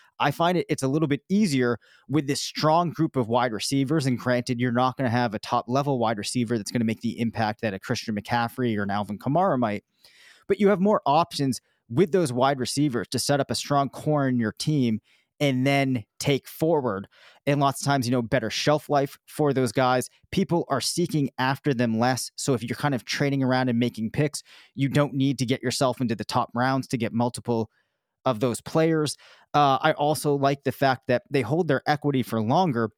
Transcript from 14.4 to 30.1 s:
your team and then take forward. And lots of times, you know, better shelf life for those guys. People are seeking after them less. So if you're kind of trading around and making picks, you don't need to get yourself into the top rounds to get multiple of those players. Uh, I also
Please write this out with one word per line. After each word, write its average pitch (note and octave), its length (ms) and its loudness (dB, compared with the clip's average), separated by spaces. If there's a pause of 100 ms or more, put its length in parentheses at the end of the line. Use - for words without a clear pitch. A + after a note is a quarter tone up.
your G#2+ 120 0
team B2 480 0 (380)
and C3 280 2
then C#3 380 2 (140)
take - 300 -2
forward. B2+ 580 0 (380)
And C#3+ 160 2
lots C#3 220 0
of - 40 -8
times, C#3 200 2
you A#2+ 60 0
know, B2+ 100 2
better A2+ 260 -2
shelf - 400 0
life C#3+ 380 0
for D3 260 0
those B2+ 200 0
guys. B2+ 360 2 (240)
People F3 360 0
are - 120 -2
seeking D#3+ 480 -2 (100)
after C3+ 360 0
them A#2 240 0
less. B2 380 0
So - 180 -2
if A2+ 80 -2
you're A#2+ 140 -6
kind C#3+ 180 -2
of A#2 100 -6
trading C#3 380 -2
around B2+ 260 2
and A#2 100 0
making A2+ 340 -2
picks, - 300 -2 (320)
you C#3 140 -2
don't C#3+ 240 2
need C3+ 280 0
to C3 40 -2
get B2 180 -2
yourself B2+ 380 -2
into A#2 140 -2
the - 100 -6
top - 300 -2
rounds B2+ 340 0
to C3+ 80 -2
get A2+ 160 -2
multiple A#2 560 -2 (560)
of A#2 160 0
those A#2+ 220 -2
players. D#3+ 560 0 (340)
Uh, C#3 300 4
I D#3 100 4
also D3 420 0